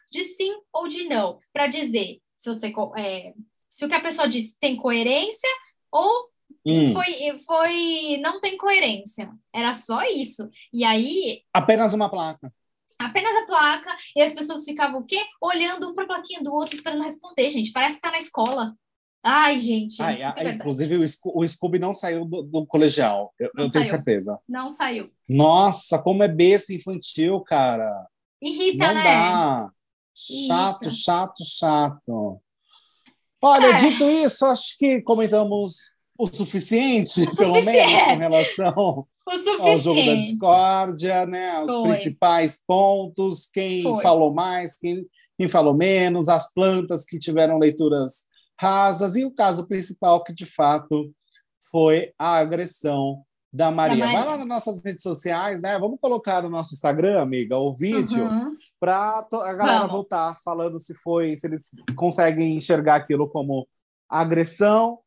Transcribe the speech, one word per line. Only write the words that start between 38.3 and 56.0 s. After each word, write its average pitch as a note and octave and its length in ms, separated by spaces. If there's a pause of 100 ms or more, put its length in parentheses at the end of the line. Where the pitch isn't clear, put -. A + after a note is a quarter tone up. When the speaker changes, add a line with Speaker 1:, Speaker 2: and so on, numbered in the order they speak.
Speaker 1:
O F4+ 40
Speaker 2:
ao F4+ 80
jogo G4 200
da E3 200
Speaker 1:
suficiente. F#3+ 500
Speaker 2:
discórdia, F#3 1000
né? F3+ 380
Os B3 80
Speaker 1:
Foi. A#3 160
Speaker 2:
principais E3+ 800
pontos, F#3+ 800
quem F#3 360
Speaker 1:
Foi. E3+ 200
Speaker 2:
falou D#3+ 320
mais, F3+ 400
quem, F3+ 320 (320)
quem F#3 100
falou D3+ 260
menos, F3 540
as E3 240
plantas F3+ 520
que E3+ 140
tiveram D#3+ 400
leituras D3+ 640 (360)
rasas F#3+ 560
e C4 80
o C4 100
caso F3+ 320
principal, F3+ 560
que E3+ 120
de E3+ 100
fato D3+ 640 (640)
foi D#3+ 460
a E3+ 180
agressão D3+ 840 (280)
da D#3+ 200
Maria. D#3+ 260
Speaker 1:
Da A#3 80
Maria. A#3+ 160
Speaker 2:
Vai C4+ 100
lá D4+ 60
nas C4+ 100
nossas A3+ 380
redes G3 180
sociais, F3 600
né? G3 160
Vamos A3 220